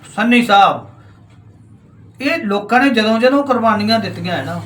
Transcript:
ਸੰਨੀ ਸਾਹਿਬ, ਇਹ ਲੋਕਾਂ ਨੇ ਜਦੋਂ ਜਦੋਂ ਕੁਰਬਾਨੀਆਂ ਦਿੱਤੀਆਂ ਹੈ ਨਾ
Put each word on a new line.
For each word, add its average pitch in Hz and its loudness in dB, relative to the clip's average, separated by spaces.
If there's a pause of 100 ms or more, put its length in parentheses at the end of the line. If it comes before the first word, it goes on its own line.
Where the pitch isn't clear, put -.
(160)
ਸੰਨੀ 240 4
ਸਾਹਿਬ, 196 4 (1300)
ਇਹ 320 -6
ਲੋਕਾਂ 202 -4
ਨੇ 277 2
ਜਦੋਂ 220 0
ਜਦੋਂ 269 2
ਕੁਰਬਾਨੀਆਂ 226 0
ਦਿੱਤੀਆਂ 170 -6
ਹੈ - -8
ਨਾ 170 -8